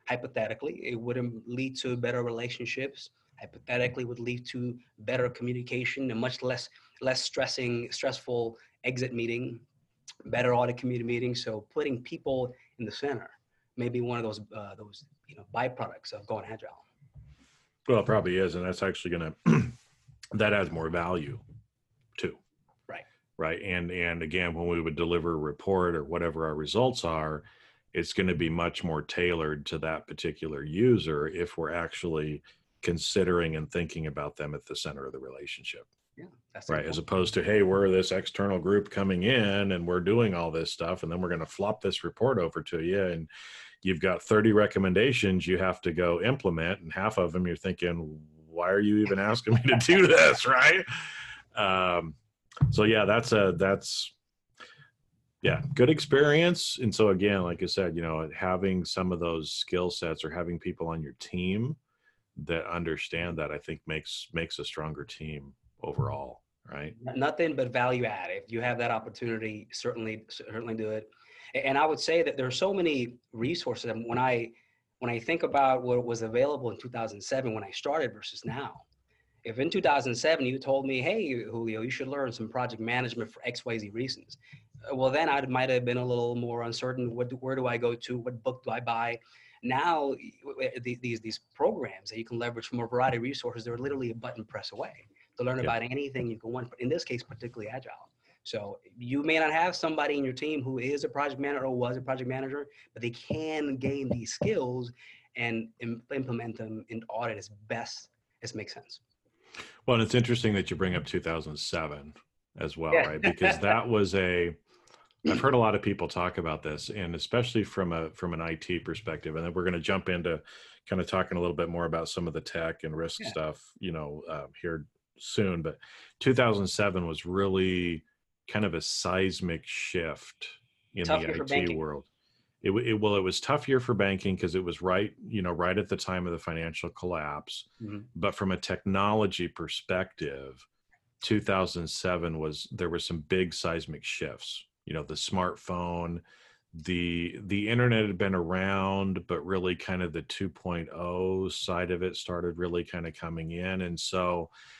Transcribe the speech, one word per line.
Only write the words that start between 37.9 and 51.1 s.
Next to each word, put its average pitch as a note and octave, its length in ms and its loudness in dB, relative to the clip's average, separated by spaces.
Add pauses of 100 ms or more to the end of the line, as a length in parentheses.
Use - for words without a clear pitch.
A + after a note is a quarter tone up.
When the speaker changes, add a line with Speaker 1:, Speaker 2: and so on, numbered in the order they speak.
Speaker 2:
this F#2 220 4
external F#2+ 460 0
group G2+ 320 4
coming F#2+ 320 2
in G2+ 500 4
and E2+ 140 0
we're F2+ 140 2
doing G#2 340 4
all E2+ 160 0
this D#2+ 220 -2
stuff, F2 300 -4
and D#2+ 80 -4
then F2 100 -2
we're F2+ 100 0
gonna D#2+ 160 -2
flop G#2 340 -2
this F#2 240 -2
report A2 340 2
over E2 260 0
to E2 180 -4
you, F#2+ 200 2
and E2 260 -2 (540)
you've F#2 180 2
got F2+ 220 2
thirty G#2+ 300 8
recommendations G2 960 6
you F2+ 120 4
have F#2 240 2
to F2 100 0
go E2+ 300 4
implement, F#2+ 580 2
and E2 120 -12
half G2+ 260 0
of E2+ 140 4
them F2+ 140 0
you're E2+ 100 0
thinking, E2+ 640 -2 (260)
'Why E2+ 240 0
are G2+ 100 6
you G#2 180 6
even G2 200 4
asking A2 360 4
me A#2+ 80 6
to A#2+ 160 6
do F3+ 280 10
this?'" - 400 10
<laughs> - 0 -
Right? D3 380 8 (720)